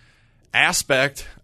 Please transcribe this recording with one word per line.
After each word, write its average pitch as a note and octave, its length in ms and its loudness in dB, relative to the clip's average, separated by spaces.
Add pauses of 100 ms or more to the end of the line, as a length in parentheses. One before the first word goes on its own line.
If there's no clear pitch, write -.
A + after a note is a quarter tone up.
(520)
aspect C#3 760 0 (160)